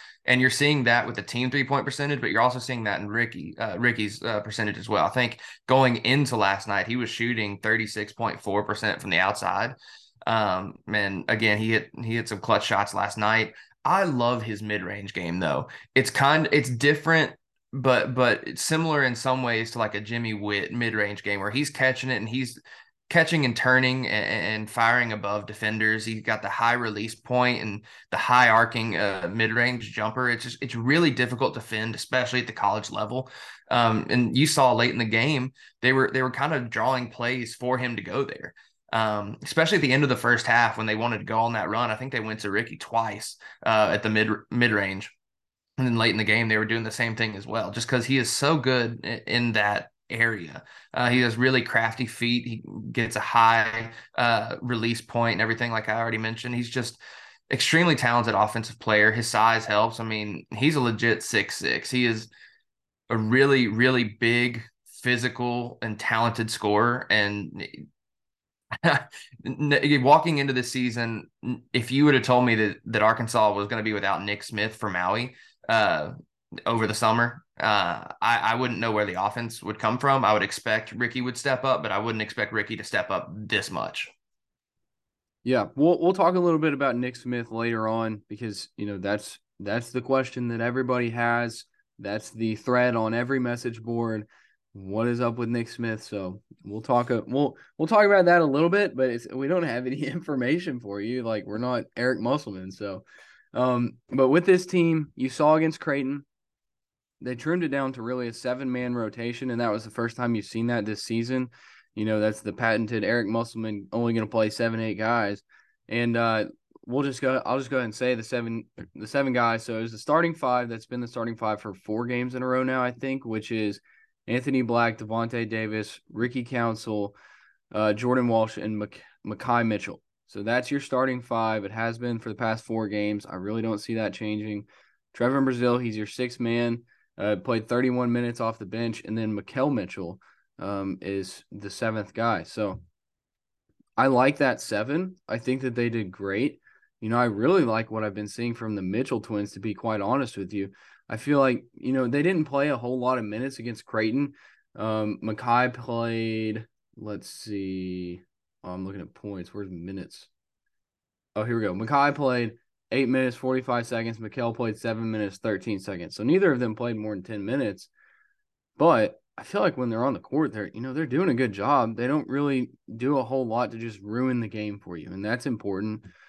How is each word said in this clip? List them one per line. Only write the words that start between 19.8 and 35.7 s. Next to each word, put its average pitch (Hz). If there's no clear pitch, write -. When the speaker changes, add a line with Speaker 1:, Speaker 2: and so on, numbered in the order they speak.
Speaker 1:
a 101
Jimmy 113
Witt 101
mid-range 110
game 101
where 104
he's 143
catching 131
it 123
and 113
he's 123
catching 165
and 117
turning 127
a-, -
a-, 104
and 107
firing 117
above 101
defenders. 110
He's 110
got 110
the 98
high 117
release 110
point 123
and 104
the -
high 123
arcing, 113
uh, 95
mid-range 113
jumper. 113
It's 117
just, -
it's 120
really 143
difficult 120
to 113
defend, 110
especially 123
at 117
the 107
college 104
level. 107
Um, 117
and 120
you 147
saw 131
late 117
in 117
the 117
game, 127